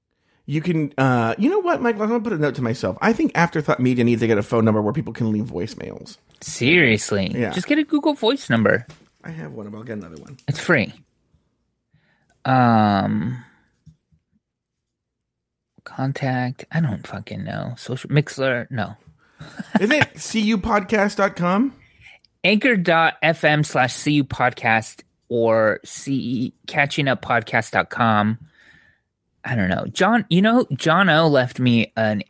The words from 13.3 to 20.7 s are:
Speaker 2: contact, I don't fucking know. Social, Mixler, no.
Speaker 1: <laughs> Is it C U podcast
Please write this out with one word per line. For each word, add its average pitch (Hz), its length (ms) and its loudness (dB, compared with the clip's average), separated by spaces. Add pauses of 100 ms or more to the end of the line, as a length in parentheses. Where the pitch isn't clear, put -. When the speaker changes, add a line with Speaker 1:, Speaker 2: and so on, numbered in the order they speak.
Speaker 2:
contact, 131 880 -4
I 160 80 0
don't 127 260 -2
fucking 101 380 -12
know. 101 320 -8
Social, - 320 -10
Mixler, 131 600 -2
no. 107 260 -6 (420)
Speaker 1:
<laughs> - 420 -6
Is 214 100 2
it 294 280 0
C 220 220 -4
U 220 160 2
podcast 208 600 0